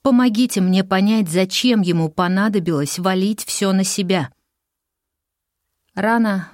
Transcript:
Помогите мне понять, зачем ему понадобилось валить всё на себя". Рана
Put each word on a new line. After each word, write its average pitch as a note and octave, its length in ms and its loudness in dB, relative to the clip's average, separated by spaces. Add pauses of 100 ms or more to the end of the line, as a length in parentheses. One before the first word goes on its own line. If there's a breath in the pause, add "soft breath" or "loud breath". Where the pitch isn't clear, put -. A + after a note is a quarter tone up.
Помогите B3 600 2
мне F#3 220 2
понять, G3 460 0
зачем F#3+ 520 0
ему E3+ 280 0
понадобилось F3+ 880 -2
валить F#3+ 480 -2
всё - 260 -2
на F#3+ 120 2
себя". F#3 480 -2 (1600)
Рана G#3 600 0